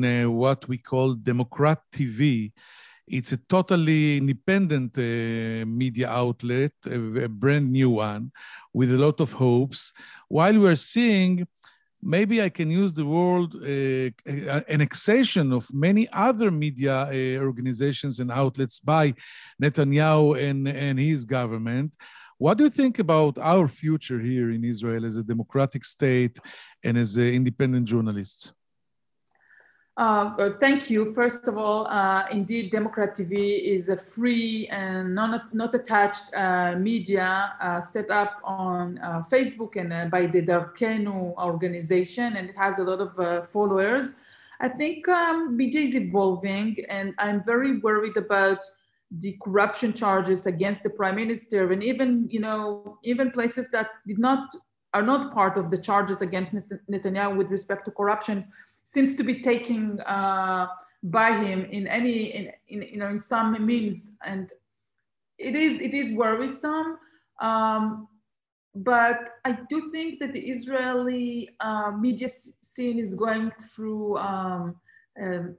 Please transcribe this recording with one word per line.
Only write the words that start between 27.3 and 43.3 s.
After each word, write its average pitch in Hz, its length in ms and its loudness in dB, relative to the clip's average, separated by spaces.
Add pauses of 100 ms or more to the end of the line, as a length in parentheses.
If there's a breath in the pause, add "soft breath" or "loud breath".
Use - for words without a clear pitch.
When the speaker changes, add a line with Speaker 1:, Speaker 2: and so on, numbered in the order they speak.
Speaker 1:
journalists? 107 600 -4 (1400 soft breath)
Speaker 2:
Uh, 214 420 2
uh, 202 220 0
thank 277 280 4
you. 220 100 4 (220)
First 240 280 0
of 208 80 -4
all, 214 300 0
uh, 190 440 2
indeed, 208 400 -2
Democrat 214 440 0
T 202 160 -4
V 196 40 -2 (400)
is 180 140 -2
a 185 80 0
free 226 760 -2
and 185 420 -4
non-, 226 280 -2 (100)
not 226 240 -2
attached, 208 580 2
uh, 180 440 0 (140)
media, 190 380 0 (300)
uh, 175 220 -2
set 214 280 -6
up 202 240 2 (120)
on, 180 540 -4
uh, 170 220 -6 (120)
Facebook 254 420 0
and, 175 160 -6
uh, 170 140 -4
by 175 200 2
the 170 160 4
Darkenu 185 920 -2
organization, 175 920 -2 (100)
and 185 140 -8
it 190 140 -16
has 196 120 0
a 185 140 -2
lot 185 160 -4
of, 185 120 -14
uh, 175 220 0